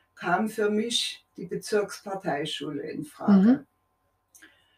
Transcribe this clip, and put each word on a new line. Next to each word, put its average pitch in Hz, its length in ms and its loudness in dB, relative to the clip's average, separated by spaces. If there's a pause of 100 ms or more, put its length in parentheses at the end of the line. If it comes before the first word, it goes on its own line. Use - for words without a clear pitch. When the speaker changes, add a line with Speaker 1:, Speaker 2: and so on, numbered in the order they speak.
(140)
Speaker 1:
kam 196 340 0
für 208 200 -2
mich 226 560 -2 (120)
die 175 100 -10
Bezirksparteischule 160 1400 -4
in - 220 -8
Frage. - 280 0
Speaker 2:
Mhm. 214 340 6 (1120)